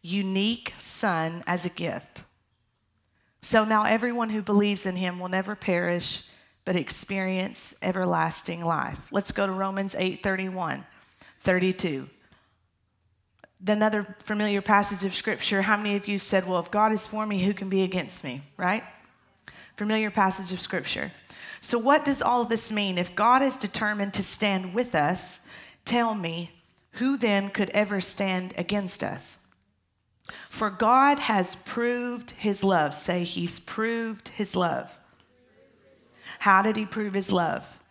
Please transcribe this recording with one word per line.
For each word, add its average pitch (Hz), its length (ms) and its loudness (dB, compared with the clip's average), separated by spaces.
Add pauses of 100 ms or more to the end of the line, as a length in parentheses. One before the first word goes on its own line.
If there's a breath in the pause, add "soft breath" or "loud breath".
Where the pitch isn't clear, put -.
unique 196 760 -2
son 170 640 0
as 175 220 -2
a 175 40 -2
gift. - 520 -8 (1200)
So 220 220 4
now 214 180 2
everyone 226 480 0
who 214 100 -2
believes 202 460 4
in 185 80 -2
him 180 240 -2
will 180 100 -8
never 190 280 -2
perish, 175 680 0 (420 loud breath)
but 180 120 0
experience 190 1040 -2
everlasting 170 840 -2
life. 143 460 -4
Let's - 220 0
go 202 140 0
to 190 60 -2
Romans 190 460 -4
eight 185 240 -2
thirty-one, 185 600 -4 (560 loud breath)
thirty-two. 180 680 0 (1600 soft breath)
Another 208 540 2
familiar 208 420 -2
passage 202 420 4
of 185 100 -2
Scripture. - 460 0
How 202 160 4
many 208 200 0
of 202 120 -4
you 202 100 -2
said, 185 280 2
"Well, 185 140 0
if 170 100 -8
God 214 220 4
is 214 120 0
for 214 220 -6
me, 202 160 -2
who 196 100 2
can 190 160 -6
be 190 140 2
against 180 420 -2
me?" 139 180 -8 (140)
Right? 190 280 -2 (920 loud breath)
Familiar 214 340 0
passage 190 420 0
of 180 100 -8
Scripture. - 500 -6 (480 loud breath)
So - 180 2
what 277 260 4
does 277 180 0
all 240 240 2
this 226 240 2
mean? 202 260 -2
If 175 180 -4
God 247 280 4
is 269 160 0
determined 208 560 -2
to 202 80 0
stand 190 500 0
with 240 220 -2
us, 160 460 2 (440 loud breath)
tell 233 300 2
me, 170 380 -6 (420)
who 269 240 0
then 202 320 2
could 196 200 0
ever 202 300 0
stand 185 560 -2
against 190 480 -2
us? - 420 -6 (1000 loud breath)
For 214 220 -2
God 262 480 6
has 202 360 0
proved 240 760 -4
his 202 320 -2
love. 156 300 4
Say, 175 300 2
he's 175 360 -4
proved 226 720 -6
his - 260 -2
love. 165 420 -2 (1400 loud breath)
How 196 220 8
did 214 140 2
he 214 100 -4
prove 208 280 -6
his 190 160 0
love? 165 480 0 (120)